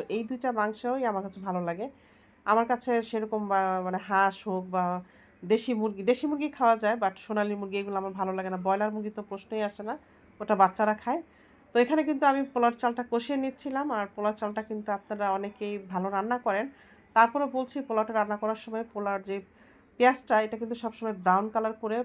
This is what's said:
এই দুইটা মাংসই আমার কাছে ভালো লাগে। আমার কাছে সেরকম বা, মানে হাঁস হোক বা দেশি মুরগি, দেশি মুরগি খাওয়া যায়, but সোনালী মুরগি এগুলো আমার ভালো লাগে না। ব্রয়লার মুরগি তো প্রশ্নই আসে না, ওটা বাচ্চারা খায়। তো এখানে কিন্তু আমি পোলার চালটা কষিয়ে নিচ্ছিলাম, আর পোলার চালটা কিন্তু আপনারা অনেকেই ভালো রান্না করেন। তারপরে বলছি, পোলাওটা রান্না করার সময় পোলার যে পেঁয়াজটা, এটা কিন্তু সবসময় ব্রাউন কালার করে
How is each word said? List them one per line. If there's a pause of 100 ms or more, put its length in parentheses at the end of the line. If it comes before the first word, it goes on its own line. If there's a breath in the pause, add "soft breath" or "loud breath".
এই
দুইটা
মাংসই
আমার
কাছে
ভালো
লাগে। (560 soft breath)
আমার
কাছে
সেরকম
বা,
মানে
হাঁস
হোক
বা (440 loud breath)
দেশি
মুরগি,
দেশি
মুরগি
খাওয়া
যায়,
but
সোনালী
মুরগি
এগুলো
আমার
ভালো
লাগে
না।
ব্রয়লার
মুরগি
তো
প্রশ্নই
আসে
না, (420 soft breath)
ওটা
বাচ্চারা
খায়। (520 soft breath)
তো
এখানে
কিন্তু
আমি
পোলার
চালটা
কষিয়ে
নিচ্ছিলাম,
আর
পোলার
চালটা
কিন্তু
আপনারা
অনেকেই
ভালো
রান্না
করেন। (440 loud breath)
তারপরে
বলছি,
পোলাওটা
রান্না
করার
সময় (100)
পোলার
যে (560 soft breath)
পেঁয়াজটা,
এটা
কিন্তু
সবসময়
ব্রাউন
কালার
করে